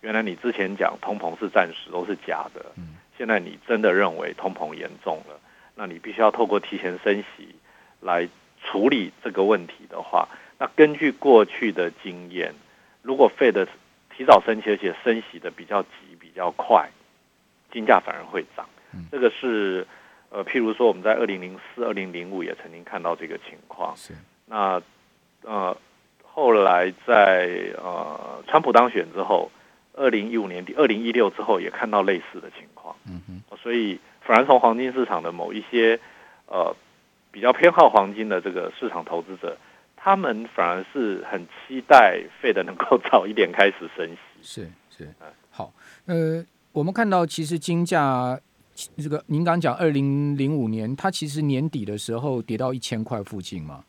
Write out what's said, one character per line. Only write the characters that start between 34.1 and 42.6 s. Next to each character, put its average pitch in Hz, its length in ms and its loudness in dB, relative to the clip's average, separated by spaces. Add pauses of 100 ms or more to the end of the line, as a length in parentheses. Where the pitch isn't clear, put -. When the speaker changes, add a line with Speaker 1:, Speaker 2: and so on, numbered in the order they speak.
Speaker 1:
反 113 160 6
而 131 80 6
从 135 140 8
黄 120 180 4
金 127 160 -4
市 127 120 0
场 90 160 -4
的 85 100 -6
某 85 200 -8
一 104 180 -8
些， 113 300 2 (480)
呃， 85 260 -2 (560)
比 101 120 -16
较 123 100 4
偏 170 200 6
好 160 180 8
黄 101 240 2
金 110 160 -6
的 95 100 0
这 92 120 -6
个 87 280 -6
市 120 100 -6
场 85 140 -10
投 85 180 -6
资 92 160 -14
者， 85 200 -10 (380)
他 196 200 0
们 117 380 -6
反 87 140 0
而 90 260 -4
是 101 380 -4
很 87 160 -10
期 - 400 -14
待 101 340 8 (200)
Fed 101 220 0